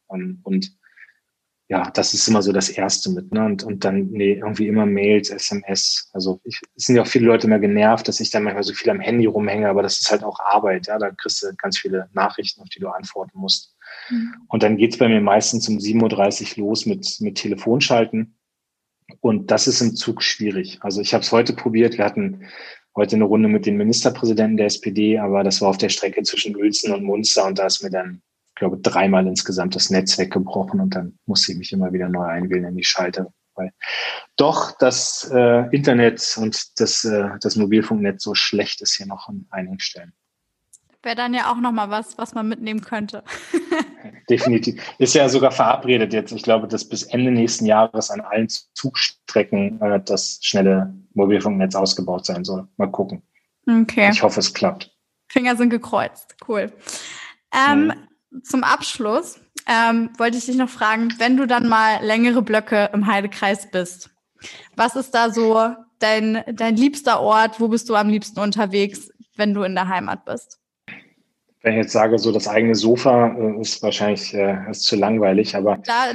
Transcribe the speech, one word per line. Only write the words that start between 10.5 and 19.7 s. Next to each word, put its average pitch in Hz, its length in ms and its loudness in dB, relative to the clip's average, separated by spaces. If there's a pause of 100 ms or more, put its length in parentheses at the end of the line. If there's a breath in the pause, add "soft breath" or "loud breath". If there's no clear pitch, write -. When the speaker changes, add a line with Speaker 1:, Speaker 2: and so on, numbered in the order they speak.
Speaker 1:
ja? 107 100 -2
Da 101 140 -4
kriegst - 300 -8
du - 40 -6 (100)
ganz - 220 -6
viele 190 340 -4
Nachrichten, - 480 -4
auf - 80 -20
die - 120 -16
du 95 80 -8
antworten - 500 -12
musst. - 360 -6 (360 loud breath)
Speaker 2:
Mhm. 233 240 -6 (140 loud breath)
Speaker 1:
Und - 140 -2
dann 107 140 4
geht's 113 220 2
bei 123 100 4
mir 110 140 4
meistens 104 440 2
um 107 140 -2
sieben 110 220 0
Uhr 110 80 2
dreißig 104 480 -2
los 104 260 -2
mit, 98 360 -4
mit 104 160 -6
Telefonschalten. 113 1000 0 (840)
Und 107 300 0
das 107 160 2
ist 131 140 0